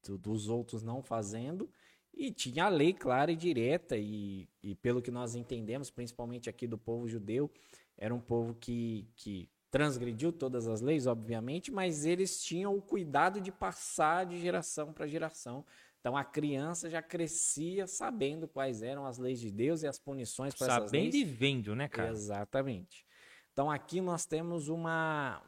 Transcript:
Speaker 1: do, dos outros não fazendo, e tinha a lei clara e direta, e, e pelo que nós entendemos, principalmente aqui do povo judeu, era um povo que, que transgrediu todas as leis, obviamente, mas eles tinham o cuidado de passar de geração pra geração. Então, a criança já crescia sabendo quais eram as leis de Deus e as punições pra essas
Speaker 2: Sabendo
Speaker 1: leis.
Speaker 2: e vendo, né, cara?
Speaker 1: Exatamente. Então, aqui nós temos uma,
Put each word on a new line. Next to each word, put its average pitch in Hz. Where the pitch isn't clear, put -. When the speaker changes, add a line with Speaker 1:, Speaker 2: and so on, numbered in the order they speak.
Speaker 1:
do, 98
dos 104
outros 117
não 120
fazendo, 117
e -
tinha 135
a 208
lei 170
clara 139
e 165
direta, 160
e, 104
e 98
pelo 123
que 123
nós 120
entendemos, 120
principalmente 120
aqui 113
do 117
povo 117
judeu, 113
era 110
um 120
povo 117
que, 117
que 95
transgrediu 131
todas 127
as 110
leis, 135
obviamente, 117
mas 180
eles 180
tinham 196
o 196
cuidado 185
de 185
passar 170
de 175
geração 170
pra 151
geração. 147
Então, 123
a 139
criança 151
já 165
crescia 170
sabendo 160
quais 131
eram 139
as 127
leis 127
de 117
Deus 139
e 151
as 135
punições 135
pra 131
essas 123
Speaker 2:
Sabendo 139
Speaker 1:
leis. -
Speaker 2:
e 285
vendo, 123
né, 143
cara? 113
Speaker 1:
Exatamente. 104
Então, 143
aqui 160
nós 175
temos 165
uma, 160